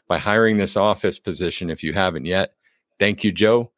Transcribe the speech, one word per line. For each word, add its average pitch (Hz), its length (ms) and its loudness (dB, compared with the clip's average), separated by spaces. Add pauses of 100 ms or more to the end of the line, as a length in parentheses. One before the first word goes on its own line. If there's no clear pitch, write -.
by 87 80 0
hiring 107 400 2
this 98 200 0
office 101 420 0
position 87 500 -6
if 80 140 -8
you 78 100 -4
haven't 87 320 -2
yet. 92 300 -2 (440)
Thank 101 260 0
you, 104 80 2
Joe. 110 460 2